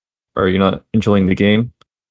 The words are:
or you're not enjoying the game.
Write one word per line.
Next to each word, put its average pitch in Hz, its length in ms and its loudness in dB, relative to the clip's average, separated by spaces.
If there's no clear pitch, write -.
or 95 120 0
you're 92 120 0
not 95 240 0
enjoying 101 320 0
the 92 100 0
game. 104 380 0